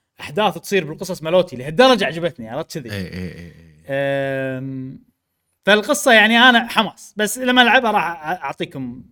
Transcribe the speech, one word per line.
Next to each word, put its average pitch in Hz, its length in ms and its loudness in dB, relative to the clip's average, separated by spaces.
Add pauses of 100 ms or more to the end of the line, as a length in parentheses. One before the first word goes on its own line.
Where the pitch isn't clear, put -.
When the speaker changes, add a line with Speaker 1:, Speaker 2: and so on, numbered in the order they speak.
(200)
Speaker 1:
احداث 180 380 -2
تصير 185 280 -2
بالقصص 170 380 -10
مالوتي، 175 320 0
لهالدرجه 185 500 2
عجبتني، 160 440 -6
عرفت 151 280 -10
كذي؟ 117 140 -12
Speaker 2:
إي، 101 100 -6
إي، 90 120 -10
إي، 87 320 -12
إي. 85 80 -20 (360)
Speaker 1:
آم، 135 1120 -6 (680)
فالقصه 214 480 4
يعني 220 240 6
انا 240 300 6
حماس، - 500 -4
بس 208 200 -2
لما 254 240 2
العبها 233 300 4
راح 196 120 0
أ-، 165 400 -6
اعطيكم 139 680 -10